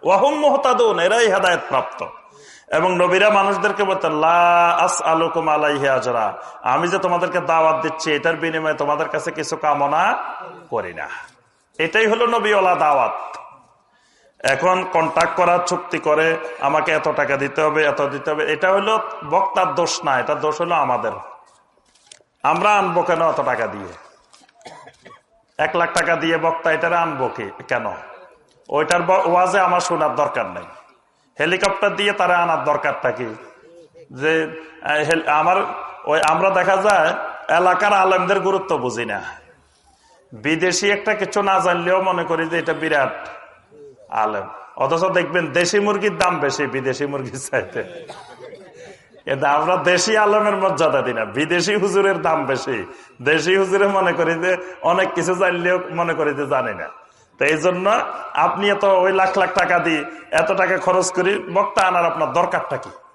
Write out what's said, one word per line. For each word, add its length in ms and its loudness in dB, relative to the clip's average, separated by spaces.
ওয়া 140 4
হুম 220 4
মুহতাদুন, 600 4
এরাই 340 4
হেদায়েত 260 4
প্রাপ্ত।" 340 -2
এবং 280 2
নবীরা 340 4
মানুষদেরকে 540 2
বলতেন, 280 0
"লা 580 4
আসআলুকুম 800 0
আলাইহি 380 0
আজরা, 460 0
আমি 260 0
যে 120 0
তোমাদেরকে 400 0
দাওয়াত 420 2
দিচ্ছি 320 -2
এটার 220 0
বিনিময়ে 380 -2
তোমাদের 360 -2
কাছে 220 -4
কিছু 260 -6
কামনা 600 0
করি 240 -6
না।" 140 -10
এটাই 300 2
হলো 200 2
নবীওয়ালা 480 2
দাওয়াত। 600 0
এখন 540 0
কন্ট্যাক্ট 420 2
করার 300 4
চুক্তি 340 -4
করে, 380 2
"আমাকে 320 0
এত 240 0
টাকা 220 0
দিতে 240 -2
হবে, 240 2
এত 160 0
দিতে 300 -4
হবে", 220 -2
এটা 180 2
হলো 280 2
বক্তার 460 0
দোষ 280 -2
না, 160 2
এটা 160 -2
দোষ 260 -2
হলো 140 0
আমাদের। 360 0
আমরা 320 2
আনবো 260 0
কেন 200 0
অত 240 2
টাকা 220 -2
দিয়ে? 200 -10
এক 180 -2
লাখ 180 0
টাকা 220 2
দিয়ে 220 -2
বক্তা 340 0
এটারে 240 0
আনবো 400 -2
কি, 140 -8
কেন? 180 -2
ওইটার 320 0
ব-, 240 2
ওয়াজে 340 2
আমার 200 2
শোনার 360 0
দরকার 300 -2
নেই, 180 -12
হেলিকপ্টার 560 0
দিয়ে 160 0
তারা 260 2
আনার 260 0
দরকারটা 480 -2
কি? 240 -8
যে, 500 -2
আহ, 80 -2
হেল-, 380 0
আমার 260 2
ওই, 140 2
আমরা 200 2
দেখা 280 2
যায় 360 2
এলাকার 360 4
আলেমদের 460 2
গুরুত্ব 380 0
বুঝি 280 -4
না। 160 -6
বিদেশি 580 0
একটা 220 0
কিছু 280 -2
না 180 2
জানলেও 420 2
মনে 220 0
করি 240 -2
যে 120 -2
এটা 140 -2
বিরাট 560 -2
আলেম, 380 -2
অথচ 300 0
দেখবেন 460 0
দেশি 280 0
মুরগির 380 -2
দাম 220 0
বেশি 280 -2
বিদেশি 380 -4
মুরগির 340 -8
চাইতে। 320 -4
কিন্তু 220 -2
আমরা 280 2
দেশি 420 2
আলেমের 380 2
মর্যাদা 460 0
দিই 120 -2
না, 120 -2
বিদেশি 500 -2
হুজুরের 460 2
দাম 240 0
বেশি। 400 -4
দেশি 360 2
হুজুরে 300 2
মনে 260 2
করি 200 0
যে 240 0
অনেক 320 2
কিছু 220 0
জানলেও 440 0
মনে 240 -2
করি 200 0
যে 140 -4
জানি 260 -2
না। 140 -10
তো 60 2
এই 120 2
জন্য 420 0
আপনি 360 0
এত 160 0
ওই 280 4
লাখ 240 2
লাখ 160 0
টাকা 260 2
দিয়ে 240 -2
এত 200 2
টাকা 260 2
খরচ 340 0
করি 320 0
বক্তা 340 2
আনার 180 2
আপনার 280 -2
দরকারটা 440 -2
কি? 120 -12